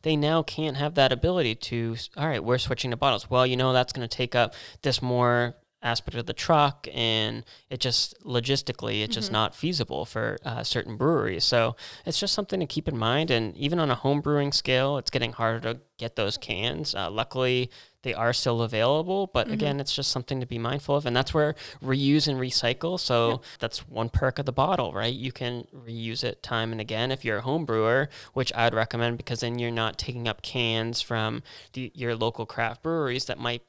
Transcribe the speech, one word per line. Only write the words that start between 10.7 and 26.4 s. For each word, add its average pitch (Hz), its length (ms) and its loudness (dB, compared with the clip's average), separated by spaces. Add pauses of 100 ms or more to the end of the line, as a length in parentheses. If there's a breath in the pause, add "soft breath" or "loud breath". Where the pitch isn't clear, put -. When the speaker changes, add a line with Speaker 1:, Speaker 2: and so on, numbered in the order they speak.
Speaker 1:
breweries. 110 480 0
So 120 320 2 (280 loud breath)
it's 165 140 -2
just 196 160 0
something 196 240 -2
to 165 80 0
keep - 220 -4
in 139 100 -4
mind. 127 320 2
And 113 260 0
even 143 220 0
on 156 100 2
a 123 60 2
home 143 260 2
brewing 143 300 2
scale, 135 480 2
it's - 120 -6
getting 120 240 0
harder 113 260 0 (140)
to 123 60 -12 (160)
get 113 200 -8
those 104 200 0
cans. 127 600 -4
Uh, 92 160 -4
luckily, 127 580 0 (320 loud breath)
they 123 100 -4
are 117 200 0
still 117 300 2
available, 151 680 2
but 117 140 0
Speaker 2:
Mm-hmm. - 80 -4
Speaker 1:
again, 143 260 0
it's 135 140 -2
just 139 160 -2
something 131 300 -2
to 123 60 -4
be 120 120 -6
mindful 139 380 -2
of. 147 100 0
And 120 80 0
that's 131 180 2
where 151 220 4 (260 loud breath)
reuse 139 460 4
and 135 140 0
recycle. 131 580 0
So 117 320 4
Speaker 2:
Yep. 113 140 -2 (160 loud breath)
Speaker 1:
that's - 280 -6
one 113 200 -2
perk - 320 0
of 143 60 -2
the 127 60 -2
bottle, 135 400 2
right? 110 220 -2
You 127 160 -6
can 123 420 -6
reuse 113 520 -6
it - 180 -6